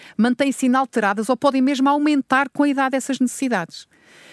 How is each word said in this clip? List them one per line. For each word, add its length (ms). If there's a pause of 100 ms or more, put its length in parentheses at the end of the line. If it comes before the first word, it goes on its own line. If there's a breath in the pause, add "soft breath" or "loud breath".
(160 loud breath)
mantêm-se 500
inalteradas 640
ou 80
podem 260
mesmo 260
aumentar 640
com 140
a 40
idade 280
essas 220
necessidades. 680 (460 loud breath)